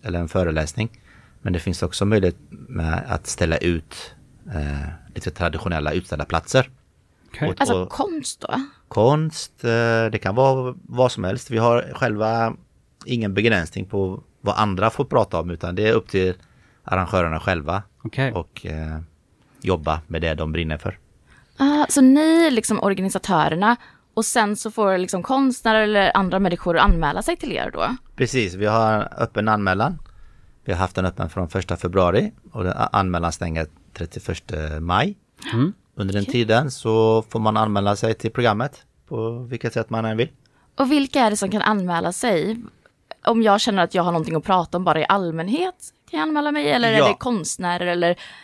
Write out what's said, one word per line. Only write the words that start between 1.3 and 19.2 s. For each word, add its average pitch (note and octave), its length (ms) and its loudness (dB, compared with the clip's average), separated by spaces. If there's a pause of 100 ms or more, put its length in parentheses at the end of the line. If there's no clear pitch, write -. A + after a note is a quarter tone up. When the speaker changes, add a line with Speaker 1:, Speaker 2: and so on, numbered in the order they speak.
Speaker 1:
Men F#2 120 -2
det F2 60 0
finns F2+ 240 -4
också F#2 220 -2
möjlighet G2 320 2 (120)
med E2 580 -4
att - 200 -4
ställa E2 300 0
ut, - 580 -4 (380)
eh, D2 340 -4 (280)
lite - 160 -8
traditionella D#2+ 640 -2
utställda D#2+ 320 -4
platser. A#2 440 0 (600)
Speaker 2:
Okej. - 200 -4
Speaker 1:
Och, - 120 -2
Speaker 3:
Alltså F#2+ 220 2
Speaker 1:
och F#2 60 -8
Speaker 3:
konst D#4+ 520 -6
då? - 60 -10 (400)
Speaker 1:
konst, D3+ 760 0
eh, A#2 480 2
det A2 100 -2
kan F#2+ 140 -2
vara C3 480 2
vad B2 280 2
som G#2+ 120 -6
helst. G#2 280 -4
Vi A#2 60 0
har A#2+ 360 2
själva A2+ 600 0 (520)
ingen A2 280 -2
begränsning G2+ 520 0
på F#2+ 380 -4 (180)
vad G2+ 160 0
andra G#2 320 2
får C3+ 160 -4
prata A2 340 0
om, E2+ 100 -4
utan F2 260 -6
det G#2 120 0
är A2+ 60 4
upp A2+ 160 0
till F#2 240 2 (500)
arrangörerna F2+ 560 0
själva F2 440 -2 (200)
Speaker 2:
Okej. C3 300 -4
Speaker 1:
och, - 320 -8
eh, D#2+ 340 -6 (640)